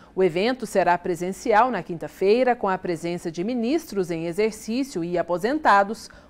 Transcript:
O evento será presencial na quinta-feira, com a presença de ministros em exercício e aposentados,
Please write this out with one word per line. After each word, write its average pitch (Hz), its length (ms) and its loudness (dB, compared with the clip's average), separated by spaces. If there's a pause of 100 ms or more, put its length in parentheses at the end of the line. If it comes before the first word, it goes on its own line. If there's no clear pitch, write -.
(140)
O 190 80 2
evento 202 440 0
será 175 320 4
presencial 196 720 2
na 190 120 -4
quinta-feira, 208 720 2
com 226 140 -2
a 185 80 0
presença 170 560 -4
de 175 100 -6
ministros 226 680 -2
em 165 160 -4
exercício 214 760 -4
e 175 140 -4
aposentados, 202 920 0 (200)